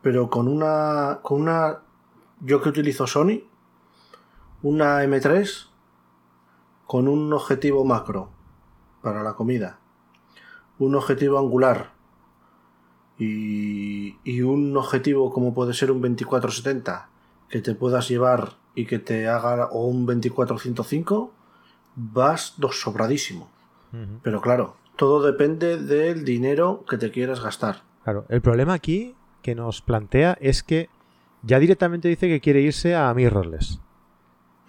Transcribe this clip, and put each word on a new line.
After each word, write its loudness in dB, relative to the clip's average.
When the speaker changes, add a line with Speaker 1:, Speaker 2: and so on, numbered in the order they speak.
Speaker 1:
Pero 0
con 0
una, 0
con -2
una, 0
yo 2
que 0
utilizo -2
Sony, 0
una 2
M 2
tres 0
con 0
un 0
objetivo 0
macro -2
para -6
la -6
comida, -4
un 2
objetivo 2
angular 2
y, -6
y -2
un 0
objetivo 0
como 0
puede -2
ser 0
un 2
veinticuatro -2
setenta -6
que -4
te -4
puedas 0
llevar 2
y -4
que -4
te -4
haga, 0
o -4
un 0
veinticuatro -2
ciento -6
cinco, -4
vas 0
dos -2
sobradísimo. -4
Speaker 2:
Ujú. -12
Speaker 1:
Pero -2
claro, 0
todo 4
depende 2
del 0
dinero 0
que -4
te -4
quieras -4
gastar. -6
Speaker 2:
Claro, -6
el 0
problema 4
aquí -4
que -4
nos -8
plantea 2
es 0
que -2
ya 4
directamente 4
dice 2
que 2
quiere 6
irse 2
a 2
mirrorless. 2